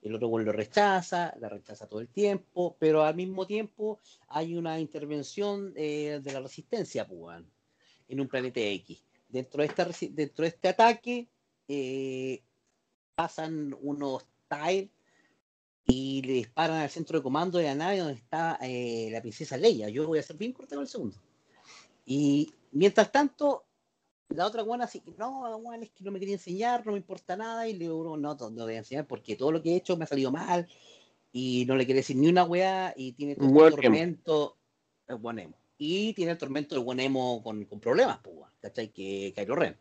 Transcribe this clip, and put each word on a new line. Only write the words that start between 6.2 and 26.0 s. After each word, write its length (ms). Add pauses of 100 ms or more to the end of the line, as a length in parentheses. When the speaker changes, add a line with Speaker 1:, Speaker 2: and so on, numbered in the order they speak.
Speaker 1:
de 100
la 60
resistencia, 680
pues, 120
weón, 320 (560)
en 140
un 60
planeta 340
X. 420 (240)
Dentro 340
de 60
esta 200
resi-, 260
dentro 300
de 60
este 200
ataque, 580 (400)
eh, 760 (760)
pasan 680
unos 440 (220)
tie 420 (960)
y 360
le 120
disparan 480
al 80
centro 280
de 60
comando 340
de 80
la 100
nave 220
donde 160
está, 480
eh, 500
la 100
princesa 360
Leia. 320
Yo 180
voy 120
a 40
ser 140
bien 160
corto 220
con 80
el 40
segundo. 300 (880)
Y 480 (180)
mientras 400
tanto, 540 (640)
la 160
otra 180
weona 220
así, 160 (160)
"No, 400
weón, 260
es 80
que 120